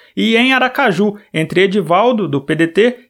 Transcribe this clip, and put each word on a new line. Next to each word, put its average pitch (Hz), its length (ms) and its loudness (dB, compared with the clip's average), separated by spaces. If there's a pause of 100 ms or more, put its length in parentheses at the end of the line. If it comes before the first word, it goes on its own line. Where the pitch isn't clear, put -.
(160)
e 220 220 0
em 254 160 2
Aracaju, 226 640 0 (180)
entre 160 280 -2
Edivaldo, 196 680 0
do 139 140 -2
P 156 140 -4
D 165 120 0
T, 220 300 0 (120)